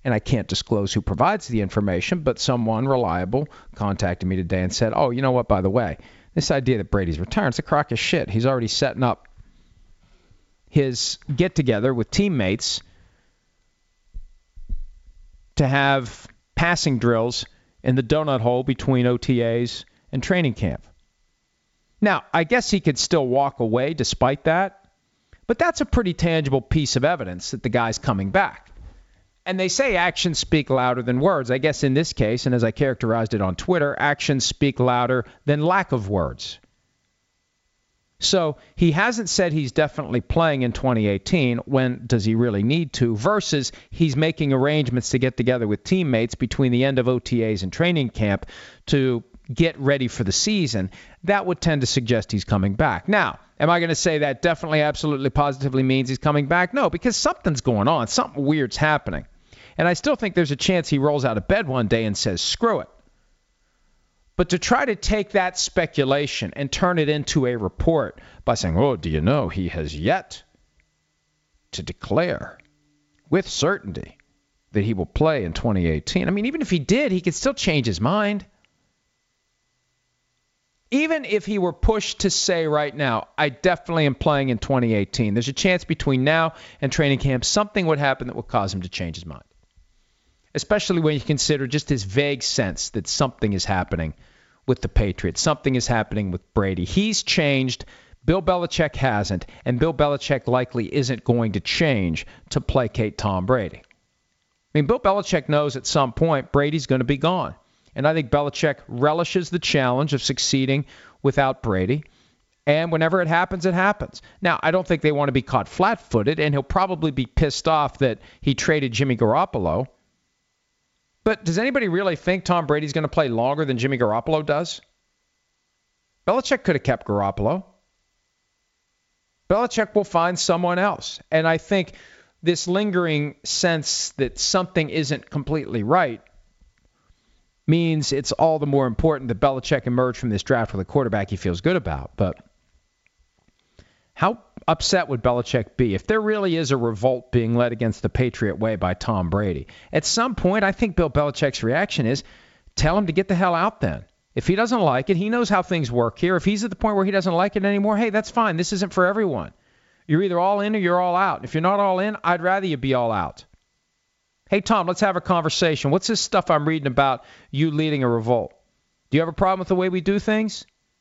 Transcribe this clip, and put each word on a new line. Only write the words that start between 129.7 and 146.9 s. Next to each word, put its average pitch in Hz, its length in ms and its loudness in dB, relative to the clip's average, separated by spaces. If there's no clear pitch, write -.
will 208 100 2
find 170 340 0
someone 175 400 0
else. - 400 -4
And 160 180 2
I 165 100 2
think 190 360 -2
this 170 260 -2
lingering 175 760 0
sense - 760 -2
that 131 220 -2
something 175 500 -2
isn't 147 400 -4
completely 143 540 -4
right 135 380 0
means 160 460 2
it's 139 180 -4
all 160 260 2
the 147 80 -4
more 139 220 2
important 135 400 -2
that 117 120 -4
Belichick 135 460 0
emerge 123 320 0
from 123 120 -4
this 104 120 -2
draft 117 320 0
with 98 80 -4
a 92 40 -6
quarterback 107 440 -2
he 101 60 -6
feels 90 260 -4
good 175 140 0
about. 82 400 -6
But - 240 -2
how 214 240 0
upset 170 400 0
would 123 140 -4
Belichick 123 560 0
be 117 160 2
if 92 140 -4
there 220 120 2
really 208 360 0
is 151 160 0
a 135 60 2
revolt 117 540 -2